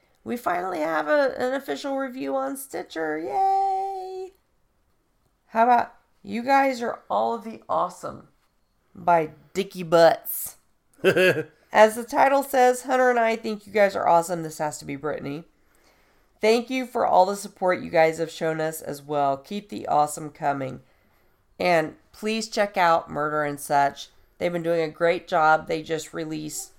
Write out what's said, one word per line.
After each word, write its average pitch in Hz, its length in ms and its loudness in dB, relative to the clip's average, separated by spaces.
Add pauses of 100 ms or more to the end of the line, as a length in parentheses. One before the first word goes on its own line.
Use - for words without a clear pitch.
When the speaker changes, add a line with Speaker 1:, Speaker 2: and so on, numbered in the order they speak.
(240)
Speaker 1:
we 240 140 -6
finally 359 400 -4
have 311 280 -2
a, 294 300 2
an 254 160 -2
official 277 460 -6
review 269 380 -6
on 269 200 -4
Stitcher. 311 640 -8
Yay! 381 1160 -2 (1160)
How 226 160 2
about 240 300 2 (280)
You 208 200 -8
Guys 269 400 2
Are - 280 -6
All 226 280 0
the 214 300 -14
Awesome 170 600 -6 (640)
by 170 360 2 (220)
Dicky 185 300 -6
Butts. - 720 4 (240)
Speaker 2:
<laughs> - 240 -18
Speaker 1:
As 185 920 4
the 233 80 -8
title 277 380 2
says, 254 400 2
"Hunter 254 280 2
and 240 80 2
I 226 180 0
think 214 300 -8
you 196 60 -20
guys 202 220 2
are - 140 0
awesome." 170 340 2
This 156 160 -10
has 151 200 -6
to - 60 -16
be 143 120 -8
Brittany. 143 480 -8 (960)
"Thank 233 300 2
you 262 160 -2
for 233 200 -2
all 185 200 6
the 202 100 -4
support 190 460 -2
you 165 80 -12
guys 160 280 4
have 160 120 -4
shown 160 300 -4
us 160 200 -4
as 143 220 -10
well. 143 340 0
Keep 202 320 -12
the - 180 -12
awesome 147 440 0
coming. 139 500 -6 (800)
And 170 360 0 (160)
please 220 360 -4
check 202 280 -2
out 170 340 2
Murder 151 340 -2
and 143 160 -6
Such. 143 480 0 (300)
They've 175 140 -2
been 170 100 -4
doing 165 200 0
a 156 60 -2
great 170 380 0
job. 156 400 4
They 165 160 -4
just 160 320 -8
released 156 640 -10